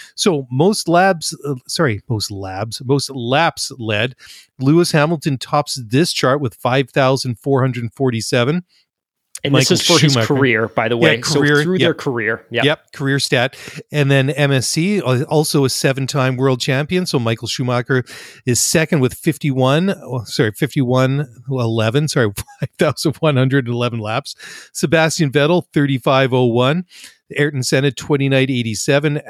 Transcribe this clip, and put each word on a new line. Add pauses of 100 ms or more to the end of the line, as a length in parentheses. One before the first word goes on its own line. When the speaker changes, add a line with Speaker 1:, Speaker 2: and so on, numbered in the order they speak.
(160)
Speaker 1:
So
most
labs, (100)
uh, (140)
sorry,
most
labs,
most
laps
led. (420)
Lewis
Hamilton
tops
this
chart
with
five
thousand
four
hundred
forty-seven. (760)
Speaker 2:
And
this
Speaker 1:
Michael
Speaker 2:
is
for
his
Speaker 1:
Schumacher.
Speaker 2:
career,
by
the
Speaker 1:
Yeah,
Speaker 2:
way.
Speaker 1:
career,
Speaker 2:
So
through
Speaker 1:
yep.
Speaker 2:
their
career.
Yep.
Speaker 1:
Yep,
career
stat. (340)
And
then
M
S
C,
al-,
also
a
seven-time
world
champion.
So
Michael
Schumacher (400)
is
second
with
fifty-one,
oh,
sorry,
fifty-one (220)
eleven,
sorry, (140)
<laughs>
five
thousand
one
hundred
eleven
laps. (400)
Sebastian
Vettel,
thirty-five
oh
one. (520)
Ayrton
Senna,
twenty-nine
eighty-seven,